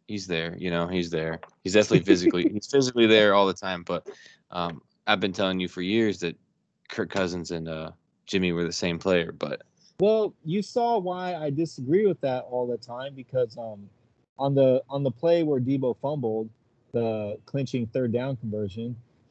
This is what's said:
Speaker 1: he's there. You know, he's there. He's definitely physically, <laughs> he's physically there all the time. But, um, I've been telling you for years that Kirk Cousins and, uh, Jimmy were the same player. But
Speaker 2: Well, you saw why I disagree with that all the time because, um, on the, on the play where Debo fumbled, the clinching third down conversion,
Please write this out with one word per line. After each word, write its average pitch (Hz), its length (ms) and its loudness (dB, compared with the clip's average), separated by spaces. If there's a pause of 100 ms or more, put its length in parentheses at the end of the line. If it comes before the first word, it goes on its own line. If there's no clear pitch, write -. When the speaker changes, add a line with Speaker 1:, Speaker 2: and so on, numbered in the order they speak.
Speaker 1:
he's 98 200 -8
there. 85 320 -4
You 90 120 -4
know, 85 160 0
he's 87 240 -4
there. 80 300 -4 (240)
He's 92 80 -4
definitely 104 320 6
physically, - 440 4
<laughs> - 40 -2
he's 104 140 -6
physically 127 400 4
there 107 280 8
all 101 120 6
the 92 80 2
time. 92 300 -6
But, 87 220 -6 (440)
um, 87 320 -6 (240)
I've 104 140 2
been 98 120 0
telling 92 260 0
you 92 100 -4
for 92 140 -8
years 104 380 0
that 85 160 -6 (520)
Kirk 92 220 -6
Cousins 90 400 -2
and, 82 180 -6
uh, 80 240 -10 (340)
Jimmy 92 260 0
were 85 120 0
the 82 80 -4
same 85 280 -4
player. 87 320 0
But - 300 -8 (360)
Speaker 2:
Well, 214 360 2 (100)
you 180 180 -2
saw 233 360 -2
why 180 360 -6
I 151 160 -4
disagree 156 560 0
with 175 140 0
that 127 240 -2
all 123 240 -4
the 120 80 -4
time 127 380 -12
because, 127 440 -4
um, 104 300 -12 (500)
on 139 160 0
the, 131 340 6
on 139 140 -4
the 127 80 0
play 170 320 2
where 147 180 0
Debo 127 400 0
fumbled, 113 480 -4 (440)
the 107 540 -2
clinching 127 400 -4
third 123 260 -2
down 127 240 -2
conversion, 107 580 -6 (360)